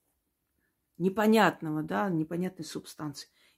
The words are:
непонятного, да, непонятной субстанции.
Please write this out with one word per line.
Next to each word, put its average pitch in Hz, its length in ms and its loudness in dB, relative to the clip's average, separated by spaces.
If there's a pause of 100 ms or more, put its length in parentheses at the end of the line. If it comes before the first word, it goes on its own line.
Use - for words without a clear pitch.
(960)
непонятного, 190 840 2
да, 196 260 -2
непонятной 170 560 -4
субстанции. - 640 -12 (280)